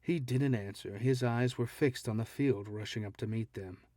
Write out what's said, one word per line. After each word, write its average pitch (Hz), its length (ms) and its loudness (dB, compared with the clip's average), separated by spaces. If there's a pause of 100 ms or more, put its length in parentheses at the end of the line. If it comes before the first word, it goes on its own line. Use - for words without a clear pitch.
He 175 180 0
didn't 131 360 2
answer. 101 420 -6
His 123 260 2
eyes 123 340 2
were 120 100 0
fixed - 420 0
on 107 80 0
the 110 80 0
field 120 420 0
rushing 107 380 -6
up 101 120 -10
to 110 100 -4
meet 110 260 -4
them. 92 240 -10 (200)